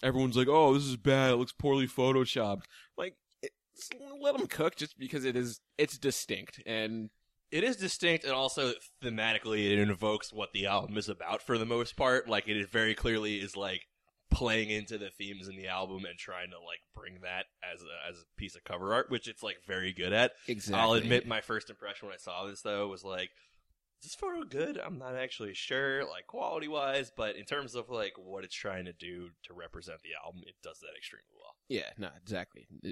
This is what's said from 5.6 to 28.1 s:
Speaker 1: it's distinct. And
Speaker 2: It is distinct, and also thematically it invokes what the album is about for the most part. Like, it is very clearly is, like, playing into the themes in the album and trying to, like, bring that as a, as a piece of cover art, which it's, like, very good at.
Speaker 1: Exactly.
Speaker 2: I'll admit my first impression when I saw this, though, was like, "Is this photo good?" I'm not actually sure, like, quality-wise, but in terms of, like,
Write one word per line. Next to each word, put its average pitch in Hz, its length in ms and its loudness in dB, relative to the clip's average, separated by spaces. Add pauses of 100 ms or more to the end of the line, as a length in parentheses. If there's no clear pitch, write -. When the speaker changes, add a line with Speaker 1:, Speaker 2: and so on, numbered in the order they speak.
Speaker 1:
it's 139 220 2
distinct. - 640 -2
And 110 460 -4 (400)
Speaker 2:
It 160 120 0
is 254 140 2
distinct, 170 480 0
and 135 80 0
also 131 400 2 (300)
thematically 110 680 2
it 104 80 8
invokes 104 540 2
what 107 180 -4
the 95 140 0
album 98 320 2
is 104 100 0
about 98 360 -4
for 117 160 0
the 110 60 -2
most 117 300 -2
part. 127 320 4
Like, 104 200 2
it 107 100 0
is 101 100 -2
very 110 280 2
clearly 107 440 0
is, 98 160 -6
like, 95 320 -4 (440)
playing 110 400 2
into 107 260 -4
the 98 140 -8
themes 98 360 -10
in 95 80 -12
the 95 120 -10
album 95 360 -4
and 87 140 -10
trying 90 320 -10
to, 90 100 -16
like, 85 220 -12 (140)
bring 92 260 -18
that 92 240 -6 (180)
as 87 200 -10
a, 80 260 -12
as 87 80 -12
a 82 80 -20 (100)
piece 95 200 -10
of 87 80 -20
cover 95 300 -2
art, 131 180 2
which 120 160 -2
it's, 113 160 -10
like, 101 220 -6
very 95 280 -2
good 90 180 -2
at. 117 220 6 (140)
Speaker 1:
Exactly. 104 340 0
Speaker 2:
I'll 113 120 8
admit 117 340 4
my 110 140 0
first - 280 -4
impression 104 380 -12
when 95 80 -12
I - 20 -14
saw 92 300 -8
this, 98 160 -10
though, 104 260 0
was 95 160 -10
like, 95 240 -4 (720)
"Is - 80 -16
this - 60 -12
photo 349 280 -6
good?" 202 340 -4
I'm - 200 -8
not 127 180 -8
actually 127 380 -6
sure, 135 560 0
like, - 180 -12
quality-wise, 151 880 -2
but 107 220 -2
in 104 80 -14
terms 135 300 -4
of, 120 140 -6
like, 107 280 -4